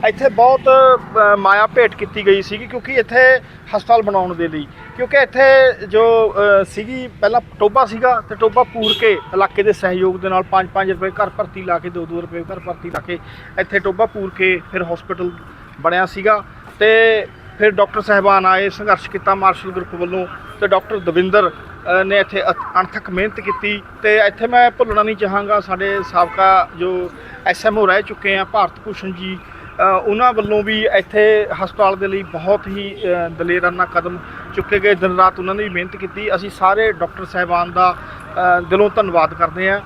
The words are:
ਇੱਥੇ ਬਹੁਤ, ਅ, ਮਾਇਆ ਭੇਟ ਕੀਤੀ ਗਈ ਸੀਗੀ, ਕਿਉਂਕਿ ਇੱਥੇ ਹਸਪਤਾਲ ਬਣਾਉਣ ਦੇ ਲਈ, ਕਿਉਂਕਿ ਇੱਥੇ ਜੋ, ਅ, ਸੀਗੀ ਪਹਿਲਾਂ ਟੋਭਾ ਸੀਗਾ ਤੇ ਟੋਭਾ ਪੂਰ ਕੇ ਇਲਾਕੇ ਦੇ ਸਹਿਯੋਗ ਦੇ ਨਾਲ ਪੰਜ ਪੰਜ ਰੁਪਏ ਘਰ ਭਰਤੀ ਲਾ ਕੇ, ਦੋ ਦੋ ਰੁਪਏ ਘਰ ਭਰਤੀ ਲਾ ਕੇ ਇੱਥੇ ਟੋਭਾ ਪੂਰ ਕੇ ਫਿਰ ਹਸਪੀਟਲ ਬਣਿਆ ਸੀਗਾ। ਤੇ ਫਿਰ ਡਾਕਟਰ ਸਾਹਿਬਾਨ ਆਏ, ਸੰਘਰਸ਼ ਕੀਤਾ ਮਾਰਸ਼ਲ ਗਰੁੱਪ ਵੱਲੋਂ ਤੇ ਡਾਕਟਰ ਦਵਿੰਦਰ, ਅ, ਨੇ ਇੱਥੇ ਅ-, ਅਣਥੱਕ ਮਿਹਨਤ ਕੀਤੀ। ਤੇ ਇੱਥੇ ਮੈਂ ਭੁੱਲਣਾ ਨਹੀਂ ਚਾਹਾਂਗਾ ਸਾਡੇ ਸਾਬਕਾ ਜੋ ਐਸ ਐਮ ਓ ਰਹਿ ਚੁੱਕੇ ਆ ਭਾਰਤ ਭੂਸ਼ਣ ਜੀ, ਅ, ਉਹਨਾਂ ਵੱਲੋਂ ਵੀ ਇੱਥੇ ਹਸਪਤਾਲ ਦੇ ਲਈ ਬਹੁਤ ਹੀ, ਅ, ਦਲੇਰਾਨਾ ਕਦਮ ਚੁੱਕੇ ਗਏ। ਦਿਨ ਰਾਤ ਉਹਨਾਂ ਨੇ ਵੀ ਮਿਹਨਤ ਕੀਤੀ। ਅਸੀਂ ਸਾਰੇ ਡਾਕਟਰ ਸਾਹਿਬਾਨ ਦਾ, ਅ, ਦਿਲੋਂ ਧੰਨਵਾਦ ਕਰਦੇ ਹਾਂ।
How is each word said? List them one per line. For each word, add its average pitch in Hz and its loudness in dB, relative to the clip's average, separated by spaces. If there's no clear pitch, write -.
ਇੱਥੇ 220 0
ਬਹੁਤ, 247 4
ਅ, 254 4
ਮਾਇਆ 202 4
ਭੇਟ 226 2
ਕੀਤੀ 208 -6
ਗਈ 196 4
ਸੀਗੀ, 214 -10
ਕਿਉਂਕਿ 247 -10
ਇੱਥੇ 254 4
ਹਸਪਤਾਲ 226 2
ਬਣਾਉਣ 190 -2
ਦੇ 170 -2
ਲਈ, 156 -8
ਕਿਉਂਕਿ 254 0
ਇੱਥੇ 269 6
ਜੋ, 220 4
ਅ, 202 4
ਸੀਗੀ 247 -10
ਪਹਿਲਾਂ 214 0
ਟੋਭਾ 214 4
ਸੀਗਾ 226 0
ਤੇ 220 -10
ਟੋਭਾ 220 2
ਪੂਰ 226 -2
ਕੇ 226 4
ਇਲਾਕੇ 190 -2
ਦੇ 208 2
ਸਹਿਯੋਗ 185 -2
ਦੇ 185 -6
ਨਾਲ 185 0
ਪੰਜ 185 0
ਪੰਜ 190 -2
ਰੁਪਏ 185 -4
ਘਰ 190 -2
ਭਰਤੀ 196 -10
ਲਾ 175 -2
ਕੇ, 175 -10
ਦੋ 175 -10
ਦੋ 170 -10
ਰੁਪਏ 170 -12
ਘਰ 180 -12
ਭਰਤੀ 175 -12
ਲਾ 175 -8
ਕੇ 170 -10
ਇੱਥੇ 190 -2
ਟੋਭਾ 196 -2
ਪੂਰ 202 -8
ਕੇ 185 0
ਫਿਰ 180 -6
ਹਸਪੀਟਲ 175 -8
ਬਣਿਆ 175 0
ਸੀਗਾ। 196 -2
ਤੇ 220 4
ਫਿਰ 214 4
ਡਾਕਟਰ 202 0
ਸਾਹਿਬਾਨ 196 2
ਆਏ, 190 2
ਸੰਘਰਸ਼ 208 -2
ਕੀਤਾ 196 -2
ਮਾਰਸ਼ਲ 190 0
ਗਰੁੱਪ 180 -10
ਵੱਲੋਂ 180 -4
ਤੇ 202 0
ਡਾਕਟਰ 196 0
ਦਵਿੰਦਰ, 180 2
ਅ, - -4
ਨੇ 196 0
ਇੱਥੇ 190 -2
ਅ-, - -2
ਅਣਥੱਕ 190 -6
ਮਿਹਨਤ 190 -4
ਕੀਤੀ। 208 -6
ਤੇ 214 4
ਇੱਥੇ 208 0
ਮੈਂ 247 4
ਭੁੱਲਣਾ 220 0
ਨਹੀਂ 214 -2
ਚਾਹਾਂਗਾ 202 -2
ਸਾਡੇ 196 -4
ਸਾਬਕਾ 185 2
ਜੋ 180 -4
ਐਸ 180 -2
ਐਮ 214 2
ਓ 214 2
ਰਹਿ 185 2
ਚੁੱਕੇ 202 -4
ਆ 190 -2
ਭਾਰਤ 190 -2
ਭੂਸ਼ਣ 196 -10
ਜੀ, 185 -10
ਅ, 190 2
ਉਹਨਾਂ 233 2
ਵੱਲੋਂ 208 0
ਵੀ 214 -2
ਇੱਥੇ 214 4
ਹਸਪਤਾਲ 196 0
ਦੇ 196 -6
ਲਈ 196 -4
ਬਹੁਤ 185 -2
ਹੀ, 196 -8
ਅ, 180 -4
ਦਲੇਰਾਨਾ 175 -2
ਕਦਮ 175 -4
ਚੁੱਕੇ 202 -2
ਗਏ। 202 4
ਦਿਨ 180 -2
ਰਾਤ 185 4
ਉਹਨਾਂ 185 -6
ਨੇ 208 -6
ਵੀ 208 -6
ਮਿਹਨਤ 180 -8
ਕੀਤੀ। 196 -6
ਅਸੀਂ 190 -6
ਸਾਰੇ 202 0
ਡਾਕਟਰ 175 -8
ਸਾਹਿਬਾਨ 175 -2
ਦਾ, 180 2
ਅ, - -6
ਦਿਲੋਂ 190 2
ਧੰਨਵਾਦ 170 0
ਕਰਦੇ 170 -2
ਹਾਂ। 202 -2